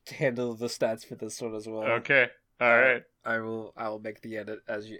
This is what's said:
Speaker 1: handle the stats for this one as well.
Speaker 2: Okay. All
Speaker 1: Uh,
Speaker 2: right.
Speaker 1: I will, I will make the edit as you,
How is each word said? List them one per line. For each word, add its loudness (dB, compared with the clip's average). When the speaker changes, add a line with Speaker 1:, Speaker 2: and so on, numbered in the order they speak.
Speaker 1:
handle 0
the -4
stats -2
for -14
this -10
one -6
as -10
well. -6
Speaker 2:
Okay. 4
All 6
Speaker 1:
Uh, 8
Speaker 2:
right. 6
Speaker 1:
I -2
will, -8
I -6
will -6
make -12
the -10
edit -8
as -8
you, -16